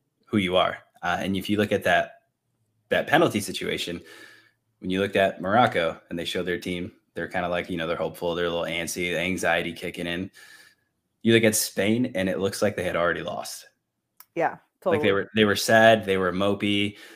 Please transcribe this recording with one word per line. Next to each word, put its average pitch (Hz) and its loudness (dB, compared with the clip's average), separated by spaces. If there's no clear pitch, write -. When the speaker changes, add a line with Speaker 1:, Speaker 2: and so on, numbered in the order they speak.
Speaker 1:
who - -2
you 90 2
are. - 2
Uh, 87 -2
and 95 -2
if 95 -6
you 101 2
look 104 0
at 98 0
that, 85 2
that 90 0
penalty 120 2
situation, 87 -6
when 92 -8
you 95 0
looked 98 0
at 95 2
Morocco 95 2
and 87 -6
they 85 -6
showed 87 -4
their 87 -4
team, 87 -6
they're 85 -6
kinda 90 -4
like, 87 -2
you 90 -4
know, 82 -4
they're 85 -2
hopeful, 82 -4
they're 87 -2
a 85 0
little 85 -4
antsy, 85 -4
the 82 -2
anxiety 87 -2
kicking 87 -10
in. 87 -6
You 113 4
look 110 6
at 107 4
Spain 110 0
and 92 -2
it 69 -4
looks 98 -2
like 101 0
they 90 -4
had 87 -4
already 85 0
lost. - -10
Speaker 2:
Yeah, 151 -2
Speaker 1:
Like, 165 2
they 151 2
Speaker 2:
totally. 98 4
Speaker 1:
were, 98 -2
they 110 6
were 101 2
sad, 113 6
they 95 0
were 92 0
mopey. 101 0